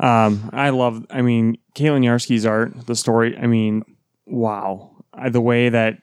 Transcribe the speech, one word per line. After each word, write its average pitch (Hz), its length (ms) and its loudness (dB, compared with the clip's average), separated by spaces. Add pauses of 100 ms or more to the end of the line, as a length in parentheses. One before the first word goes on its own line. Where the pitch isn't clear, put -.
Um, 110 520 2
I 139 180 -2
love, 120 400 -2
I 131 120 -4
mean, 113 360 0 (180)
Caitlin 147 280 2
Yarsky's 120 400 0
art, 113 420 -2
the 120 100 -4
story, 117 420 2
I 120 80 -2
mean, 110 380 0 (420)
wow. 101 640 -6 (260)
I, 131 120 -6
the 120 120 0
way 120 280 2
that 113 340 0